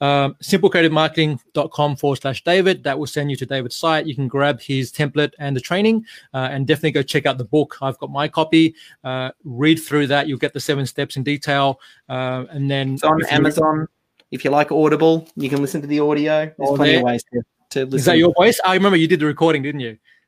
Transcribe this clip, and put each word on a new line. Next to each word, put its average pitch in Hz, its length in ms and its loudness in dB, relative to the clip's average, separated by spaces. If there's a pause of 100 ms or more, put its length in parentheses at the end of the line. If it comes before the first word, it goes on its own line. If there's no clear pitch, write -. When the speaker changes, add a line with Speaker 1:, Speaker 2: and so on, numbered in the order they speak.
Speaker 1:
Um, 143 400 2
simplecreativemarketing 160 1000 2 (140)
dot 156 160 -2
com 147 260 0
forward 139 240 -2
slash - 240 -6
David. 180 400 2
That 139 140 -2
will 147 80 -4
send 147 240 -4
you 135 60 -4
to 123 100 -8
David's 127 300 -6
site. 160 280 0
You 156 100 -8
can 131 140 -4
grab 139 320 0
his 131 320 -4
template 147 460 -2
and 139 180 -4
the 123 40 -4
training, 214 440 0 (300)
uh, 131 160 -4
and 135 160 -4
definitely 151 240 2
go 139 120 0
check 139 220 -2
out 131 140 -2
the 120 80 -6
book. 151 340 0
I've 135 160 -4
got 139 140 -14
my 143 180 -4
copy. 160 460 2 (300)
Uh, 131 260 -6 (120)
read 147 340 0
through 147 320 -2
that. 143 200 0
You'll 135 80 -4
get 143 160 -2
the 135 80 -10
seven 139 240 -2
steps 135 320 -6
in 135 60 -4
detail. 139 580 -2 (300)
Uh, 127 400 -6
and 139 200 -4
then 135 240 -2
Speaker 2:
It's 135 100 -4
on 160 180 2
Speaker 1:
if - 80 -4
you 147 80 2
Speaker 2:
Amazon. 156 500 0 (420)
If 131 140 -6
you 139 60 0
like 147 200 2
Audible, 156 640 2
you 143 140 -4
can 143 140 0
listen 143 180 -4
to 143 60 -10
the 147 140 0
audio. 151 440 0
There's 156 140 -12
Speaker 1:
Oh, 139 180 0
Speaker 2:
plenty 147 200 4
of - 20 4
Speaker 1:
there. 123 80 0
Speaker 2:
ways 120 260 -2
to, 120 100 -4 (280)
to 139 100 -4
Speaker 1:
Is 131 100 -4
that - 20 -12
Speaker 2:
listen. 160 260 2
Speaker 1:
your 170 180 4
voice? 202 300 4
I 185 80 2
remember 190 240 4
you 160 100 2
did 175 120 2
the 151 60 0
recording, 151 360 0
didn't 147 180 -6
you? 113 160 -10 (320)